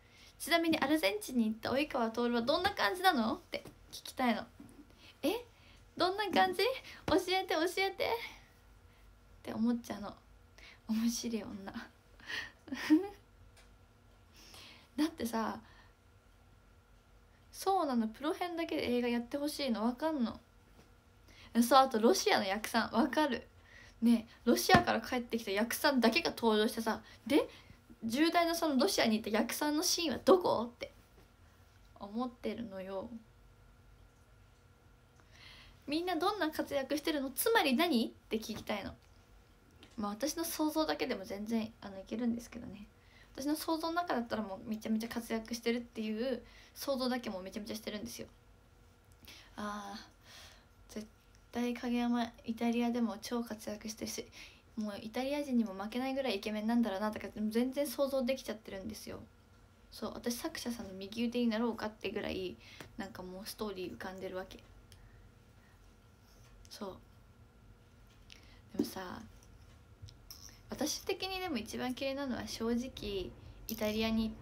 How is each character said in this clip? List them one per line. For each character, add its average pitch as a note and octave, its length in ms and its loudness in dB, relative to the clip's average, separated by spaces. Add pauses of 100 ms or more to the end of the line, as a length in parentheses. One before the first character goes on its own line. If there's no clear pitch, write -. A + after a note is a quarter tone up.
(400)
ち - 100 -8
な E4+ 100 6
み E4 100 4
に D#4+ 100 4
ア C4+ 80 2
ル D#4 100 6
ゼ D#4 120 4
ン G#3 100 0
チ - 140 -8
ン B3+ 60 4
に A3 80 4
行 A3 80 0
っ - 20 -16
た - 140 -4
及 C#4+ 180 2
川 A#3 220 0
徹 A#3 100 -2
は A#3+ 200 2
ど C#4+ 180 4
ん F4+ 40 0
な G4+ 80 4
感 F4+ 240 2
じ F4+ 60 -6
な F#4 120 8
の？ A#3 200 2
っ F4+ 60 -4 (120)
て - 140 -6 (260)
聞 - 120 -14
き - 100 -14
た B3+ 160 2
い G#3+ 60 4
の。 - 100 -6 (760)
え？ G#4+ 200 0 (540)
ど F4+ 160 2
ん G4 40 -2
な G#4 120 -2
感 F#4+ 240 4
じ？ F#4+ 100 2 (420)
教 D4 100 4
え F#4 300 2
て、 F#4 100 0
教 D#4+ 100 4 (120)
え G4 140 2
て - 140 -2
っ - 20 0 (1400)
て - 100 -6
思 A3+ 200 2
っ A#3 60 0
ち A#3 120 -10
ゃ G#3 60 -4
う G3+ 40 -10
の。 G3+ 140 -10 (720)
面 A3+ 220 2
白 A#3 300 -2
い G3+ 40 -6
女。 G3 300 -10 (1000)
<laughs> E4 400 4 (1800)
だ D4 80 4
っ D#4+ 60 4
て - 160 -4
さ、 A3 340 -2 (1900)
そ F#4+ 300 0
う D#4+ 40 2
な C4 120 0
の、 A3+ 100 2
プ A3 160 -8
ロ D#4 100 0
編 F4 220 -4
だ E4 100 -2
け D#4+ 120 -4
で - 160 0
映 A#3+ 80 2
画 A#3+ 80 0
や A#3+ 100 0
っ A#3 40 -4
て C4 140 -6
ほ C#4+ 120 0
し C#4+ 180 -2
い B3 40 0
の、 G#3+ 120 0
わ A#3+ 80 2
か D#4 200 -2
ん C#4+ 120 0
の。 - 160 -2 (1200)
そ A#3+ 140 6
う、 C4 40 12
あ C4 100 8
と A3+ 100 0
ロ A#3 140 8
シ G4 180 4
ア C#4+ 80 6
の G#3 60 0
役 G3+ 240 -2
さ A3+ 180 2
ん、 - 40 -8
わ C4 180 4
か D4+ 180 4
る。 - 180 -4 (560)
ね A3+ 280 6
え、 - 40 -20 (120)
ロ A#3+ 100 8
シ - 160 4
ア F4 120 10
か A3+ 100 2
ら A3+ 80 2
帰 B3+ 160 -4
っ B3 40 0
て A#3+ 160 -4
き A3+ 60 -4
た G3+ 80 -4
役 G#3+ 220 0
さ - 180 4
ん C4+ 80 4
だ A3+ 120 6
け A3+ 100 2
が C#4+ 100 0
登 A3 260 2
場 G#3+ 120 6
し - 40 -4
て A3+ 80 -4
さ、 A3 220 -2 (240)
で、 D4+ 220 4 (560)
重 C#4+ 260 4
大 E4+ 140 6
な E4+ 100 2
そ E4 140 2
の C#4 80 4
ロ C#4 100 6
シ - 140 2
ア C4+ 40 6
に A3 120 4
行 G#3+ 40 -2
っ - 20 -12
た - 60 -4
役 A3 240 2
さ D4+ 160 0
ん D4 60 2
の D#4+ 80 2
シ F4+ 200 2
ー D#4+ 60 0
ン A#3 40 0
は G3 100 -4
ど F4+ 160 10
こ？ A#3 340 0
っ - 40 -20
て - 160 -10 (1040)
思 G#3+ 260 -6
っ B3 40 -6
て A3+ 260 -6
る A#3 140 -8
の F#3+ 120 -10
よ。 F#3+ 280 -8 (2750)
み D4 120 0
ん F4 60 0
な F4+ 100 0
ど F#4+ 220 2
ん - 20 -6
な D#4 120 2
活 D4 220 -4
躍 C#4 240 0
し D4+ 40 -2
て E4 100 0
る D4+ 80 0
の？ C4 120 -4
つ - 180 2
ま A4+ 140 6
り C4+ 120 4
何？ D4 320 4
っ - 40 -8 (180)
て G#3+ 80 0
聞 A3 180 -4
き - 80 -10
た G#3 160 -4
い - 60 -8
の。 E2 100 -10 (1000)
ま G#3 100 -2
あ、 G3+ 40 -2
私 C4+ 260 -2
の E4 80 -2
想 D#4 240 0
像 D#4 160 2
だ D#4 100 0
け D4+ 100 -2
で B3 100 -2
も F#3+ 100 -8
全 G3+ 200 -6
然、 A3 260 -2 (100)
あ G3+ 80 -12
の、 F#3+ 100 -10
い F#3+ 80 -12
け A3+ 80 -6
る A#3+ 100 -2
ん A3+ 80 2
で A#3 80 -4
す - 80 -16
け A#3+ 100 -12
ど A#3+ 60 -12
ね。 G3+ 220 -14 (480)
私 C4+ 100 -8
の D4 100 0
想 D#4+ 220 -2
像 E4 120 -2
の E4 40 -2
中 F4 220 0
だ A#3+ 60 0
っ A#3 60 -6
た G#3+ 100 -2
ら G#3+ 40 -2
も F#3+ 240 -6
う - 20 -10
め G#3+ 100 -4
ち G#3+ 100 -10
ゃ - 20 -4
め A3 80 2
ち A3 60 -2
ゃ A#3 60 -8
活 A#3 220 -6
躍 A3+ 220 -4
し A#3 60 -6
て A#3 120 0
る A#3+ 80 0
っ - 20 -6
て A#3+ 200 -10
い A3 220 -2
う C4 180 -2 (320)
想 C#4 240 -4
像 B3+ 100 0
だ B3 120 0
け A#3+ 100 -6
も F#3+ 120 -6
め F#3 100 -10
ち - 60 -8
ゃ - 20 -4
め G#3 80 -8
ち G#3 60 -8
ゃ - 20 -4
し G#3+ 60 -10
て A#3 100 -6
る G#3 80 -6
ん A3+ 60 -8
で A#3+ 40 -10
す - 100 -12
よ。 A3+ 80 -10 (1300)
あ G#3 380 -8 (920)
ー、 - 40 -20
絶 G#3+ 120 -8 (460)
対 A#3+ 220 0
影 A#3+ 240 0
山 A#3+ 340 2 (140)
イ A3+ 100 -4
タ A#3 160 2
リ A#3+ 120 2
ア A#3+ 60 2
で A#3+ 120 0
も G#3 200 0
超 A#3+ 220 -2
活 A3 260 -8
躍 G#3+ 200 -8
し A3 40 -8
て - 120 -6
る G#3+ 60 -6
し、 - 140 -6 (520)
も G#3+ 120 -2
う G3+ 120 -6
イ A3 80 -10
タ B3 140 -2
リ C#4 120 0
ア D4 80 0
人 C4 140 2
に A3+ 80 4
も G3 80 -6
負 G3 160 -6
け B3 100 -2
な C4 80 -2
い C4+ 80 -2
ぐ C4+ 80 0
ら C4 60 0
い G3+ 80 0
イ - 20 -4
ケ G#3+ 120 -4
メ G#3+ 100 -2
ン G#3+ 60 -2
な A#3 80 2
ん A#3+ 60 6
だ A3 80 2
ろ F#3+ 80 -2
う - 40 -4
な G#3+ 100 0
と G#3+ 80 -8
か、 G3+ 80 -8 (220)
全 A#3+ 220 2
然 C#4+ 140 0
想 C#4+ 220 0
像 C4 160 0
で C4 120 2
き C4 80 -12
ち - 60 -8
ゃ A3+ 40 -6
っ A3 40 -8
て - 140 -14
る G3 100 -8
ん F#3+ 60 -10
で G#3+ 80 -8
す - 120 -14
よ。 - 120 -10 (720)
そ - 160 -8
う、 - 80 -8
私 A#3 220 -4
作 - 220 -6
者 A#3+ 120 -6
さ - 120 -8
ん F#3+ 40 -10
の G3 60 -12
右 G3+ 340 -4
腕 A#3+ 120 0
に A#3+ 80 4
な A3 120 2
ろ A#3+ 80 0
う A3 80 -2
か G#3+ 120 -4
っ - 40 -4
て G3+ 180 -8
ぐ G3+ 120 -4
ら - 80 -4
い、 F#3 260 -6 (420)
な G3 80 -4
ん F#3+ 60 -12
か - 100 -12
も F#3 200 -10
う G#3+ 60 -10
ス - 80 -10
ト G#3+ 140 -4
ー G3 60 -6
リ F3+ 140 -6
ー - 20 -8
浮 E3 60 -12
か G3 120 -8
ん F#3+ 100 -10
で F#3+ 100 -6
る F3+ 80 -8
わ F#3+ 120 -6
け。 - 80 -14 (2000)
そ - 180 -10
う。 - 100 -10 (1800)
で - 60 2
も - 60 -2
さ、 F#3 320 -8 (1500)
私 B3 320 -4
的 F#4+ 220 -4
に F#4+ 180 -4
で F#4 80 -4
も C#4+ 80 -2
一 G#3+ 200 -6
番 B3 160 -2
綺 C4+ 120 -6
麗 C4+ 100 -2
な C#4+ 100 -4
の B3+ 120 -4
は G#3 100 -6
正 A3+ 220 -4
直、 G#3+ 600 -4 (380)
イ A3+ 80 -6
タ G#3+ 160 -2
リ A3 140 0
ア A3+ 40 0
に、 A3 180 2
イ A3 40 -4 (100)